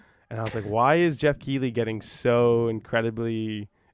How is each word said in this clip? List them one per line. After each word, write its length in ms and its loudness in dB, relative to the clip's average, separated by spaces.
And 100 -8
I 20 -4
was 120 -6
like, 100 -4
"Why 320 2
is 200 2
Jeff 220 2
Keighley 320 -2
getting 300 -2
so 680 2
incredibly 1000 -4